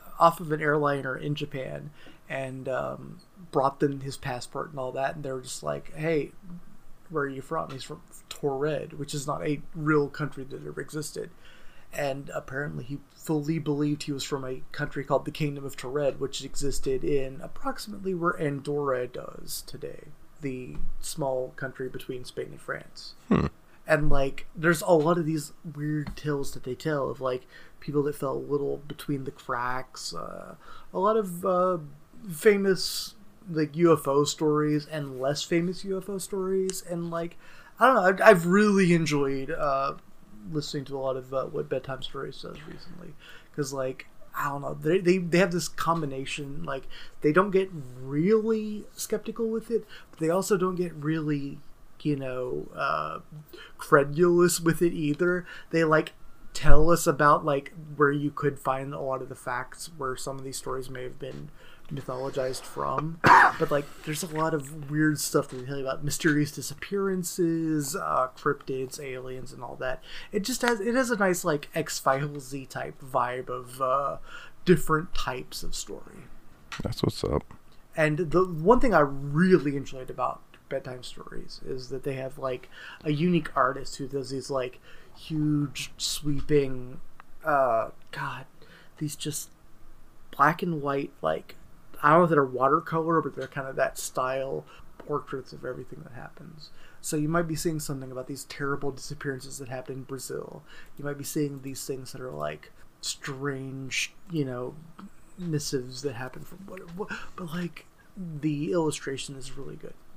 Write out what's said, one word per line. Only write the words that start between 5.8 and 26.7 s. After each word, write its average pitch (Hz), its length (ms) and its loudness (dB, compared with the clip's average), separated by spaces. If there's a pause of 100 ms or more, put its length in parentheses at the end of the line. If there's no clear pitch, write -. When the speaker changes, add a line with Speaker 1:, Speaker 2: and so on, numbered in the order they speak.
Speaker 1:
"Hey, 156 400 0 (760)
where 151 140 0
are 139 40 -2
you 135 140 -8
from?" 160 280 -4
He's 131 140 -10
from 160 160 -12 (300)
Torred, 147 640 -2
which 147 180 -8
is 147 140 -4
not 151 200 -4
a 151 140 0 (140)
real 151 340 4
country 139 360 -6
that 139 220 -12
ever 147 140 -8
existed. 151 500 -8 (600)
And 139 420 -4
apparently 147 500 -6
he 139 160 -8 (140)
fully 156 440 -2
believed 147 460 0
he 147 80 -4
was 135 120 -6
from 135 220 -4
a 127 160 -6 (100)
country 143 320 -4
called 135 220 2
the 147 40 -4
Kingdom 143 360 -2
of - 100 -8
Torred, 139 440 0
which 131 220 -4
existed 135 600 2
in 139 380 0
approximately 196 720 -4
where 170 260 0
Andorra 143 680 0
does - 600 -8
today, - 420 -10 (320)
the 135 360 -6 (240)
small 135 560 -2
country 131 340 -6
between 131 340 -8
Spain 127 220 -8
and 147 160 -14
France. - 520 -10 (140)
Speaker 2:
Hmm. - 200 4 (380)
Speaker 1:
And, 151 220 6
like, 139 380 8 (100)
there's 160 240 4
a 185 120 4
lot 165 260 8
of 160 80 0
these 156 260 -2 (240)
weird 151 400 -4
tales 143 360 -2
that - 120 -6
they 123 100 -4